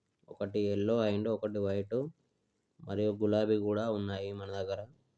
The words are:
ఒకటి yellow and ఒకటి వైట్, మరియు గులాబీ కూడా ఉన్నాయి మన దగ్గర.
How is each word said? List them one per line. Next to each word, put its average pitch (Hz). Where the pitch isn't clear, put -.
ఒకటి 101
yellow 104
and 107
ఒకటి 104
వైట్, 101
మరియు 104
గులాబీ 107
కూడా 104
ఉన్నాయి 101
మన 98
దగ్గర. 98